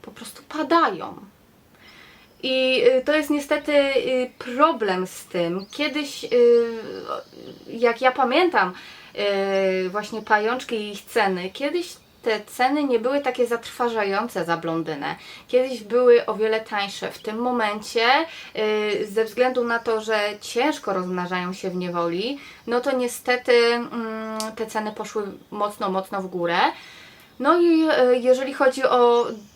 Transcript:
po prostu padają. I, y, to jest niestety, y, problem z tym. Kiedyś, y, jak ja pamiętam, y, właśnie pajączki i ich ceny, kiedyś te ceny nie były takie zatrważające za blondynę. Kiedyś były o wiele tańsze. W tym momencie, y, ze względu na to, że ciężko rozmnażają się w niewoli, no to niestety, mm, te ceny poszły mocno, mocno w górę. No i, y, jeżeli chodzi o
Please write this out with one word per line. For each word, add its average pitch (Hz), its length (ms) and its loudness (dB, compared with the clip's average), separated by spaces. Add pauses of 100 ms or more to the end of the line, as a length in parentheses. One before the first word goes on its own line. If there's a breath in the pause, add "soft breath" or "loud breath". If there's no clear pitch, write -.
po - 60 -18
prostu - 380 -18
padają. 311 640 0 (1300 loud breath)
I, 262 400 2 (140)
y, 254 80 2
to 294 100 2
jest 302 140 0
niestety, 294 440 -2
y, 262 640 2
problem 240 680 0
z - 180 -16
tym. 180 460 -4
Kiedyś, 294 520 -6
y, - 60 -10 (1400)
jak 226 340 0
ja 254 100 4
pamiętam, 254 600 2 (1120 loud breath)
y, 185 40 -4
właśnie 208 320 -6
pajączki 226 540 0
i 208 160 -6
ich 196 140 -14
ceny, 190 440 0
kiedyś 302 460 -4 (280)
te 214 220 -2
ceny 285 380 0
nie 247 160 2
były 262 220 0
takie 254 260 0
zatrważające 226 1000 -2
za 170 120 -2
blondynę. 160 580 -4 (320 loud breath)
Kiedyś 254 360 0
były 240 420 6
o 214 100 -2
wiele 220 260 0
tańsze. 202 500 -6
W - 80 -16
tym 214 180 -8
momencie, 226 680 -2 (960 loud breath)
y, 208 60 -4
ze 220 180 0
względu 247 380 0
na 233 160 0
to, 226 220 -2
że 220 180 0 (220)
ciężko 262 520 -2
rozmnażają 180 600 -4
się 185 160 -6
w 180 60 -8
niewoli, 180 640 -4 (280 loud breath)
no 240 140 0
to 277 160 -2
niestety, 247 560 0 (200)
mm, 220 640 -6 (180)
te 226 100 -6
ceny 214 260 -6
poszły 214 320 -8 (280)
mocno, 208 380 -4
mocno 190 320 -4
w 185 60 -8
górę. 175 300 -2 (840 loud breath)
No 302 200 4
i, 320 300 4
y, 254 300 4
jeżeli 254 340 2
chodzi 262 300 2
o 240 440 4 (280)